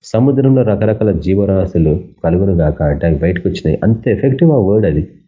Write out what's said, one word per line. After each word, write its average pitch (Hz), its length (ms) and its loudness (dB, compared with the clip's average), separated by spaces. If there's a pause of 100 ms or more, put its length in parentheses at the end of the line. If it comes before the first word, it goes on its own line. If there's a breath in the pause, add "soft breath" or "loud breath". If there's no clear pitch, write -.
సముద్రంలో 131 580 2
రకరకాల 107 500 0
జీవరాశులు 90 920 0 (200)
కలుగును 90 300 0
గాక 78 280 0
అంటే 73 260 -2
అవి 78 120 0
బయటకు 87 300 -2
వచ్చినాయి. - 340 -2
అంత 113 240 0
ఎఫెక్టివ్ 135 440 2
ఆ 143 60 2
వర్డ్ 104 280 2
అది. 78 220 -2 (200)